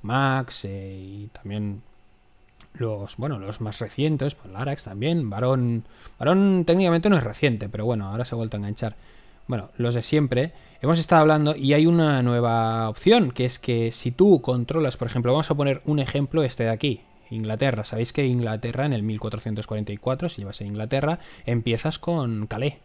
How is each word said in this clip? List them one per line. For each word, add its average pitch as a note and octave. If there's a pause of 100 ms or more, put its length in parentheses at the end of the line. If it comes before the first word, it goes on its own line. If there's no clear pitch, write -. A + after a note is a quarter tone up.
Max, C3
eh, F#2+
y G2+
también G#2 (880)
los, G#2+
bueno, B2+
los G2
más G#2+
recientes, C#3+
pues -
Larax C3+
también, B2
Varón, A#2+ (320)
Varón F#3
técnicamente F3
no F#3+
es B2+
reciente, G#2+
pero G#2+
bueno, A2
ahora A2+
se A#2+
ha -
vuelto A2
a -
enganchar. G#2 (500)
Bueno, A#2
los A#2+
de A#2
siempre, C#3+ (300)
hemos E3
estado D#3+
hablando D3+
y C#3
hay D3+
una D#3
nueva A2+
opción, G3
que B2
es B2
que A#2
si -
tú F3
controlas, B2+
por A#2+
ejemplo, B2
vamos D3
a -
poner C#3
un D3+
ejemplo C#3+
este A#2+
de A2+
aquí, C#3+ (280)
Inglaterra. A2
Sabéis A#2
que C#3+
Inglaterra A#2+
en C#3+
el G#2+
mil G#2+
cuatrocientos G#2+
cuarenta G#2+
y G#2
cuatro, C3
si -
llevas G2
a G#2
Inglaterra, C3+ (260)
empiezas A#2+
con A#2
Calais. C3+